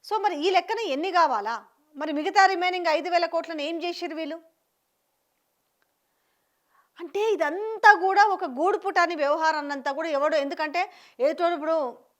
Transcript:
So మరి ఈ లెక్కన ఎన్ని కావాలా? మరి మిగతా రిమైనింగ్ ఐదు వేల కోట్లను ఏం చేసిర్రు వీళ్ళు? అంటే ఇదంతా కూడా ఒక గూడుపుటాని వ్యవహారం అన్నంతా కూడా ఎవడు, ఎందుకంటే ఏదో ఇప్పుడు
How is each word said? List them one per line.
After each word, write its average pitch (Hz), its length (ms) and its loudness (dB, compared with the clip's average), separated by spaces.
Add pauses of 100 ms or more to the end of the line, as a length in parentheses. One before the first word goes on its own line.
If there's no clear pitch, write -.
(120)
So 403 120 -2
మరి 349 240 0
ఈ - 20 2
లెక్కన 370 300 0
ఎన్ని 339 320 -4
కావాలా? 233 540 0 (300)
మరి 302 180 -6
మిగతా 381 320 4
రిమైనింగ్ 359 440 0
ఐదు 330 200 0
వేల 339 160 2
కోట్లను 330 360 -4
ఏం 320 220 -4
చేసిర్రు 339 320 -6
వీళ్ళు? 320 260 -8 (2500)
అంటే 403 340 0
ఇదంతా 370 600 4
కూడా 392 320 4
ఒక 381 200 0
గూడుపుటాని 349 680 0
వ్యవహారం 311 420 0
అన్నంతా 285 340 -6
కూడా 320 180 -4
ఎవడు, 294 260 0
ఎందుకంటే 311 540 -2 (300)
ఏదో 330 340 0
ఇప్పుడు 302 440 -2 (220)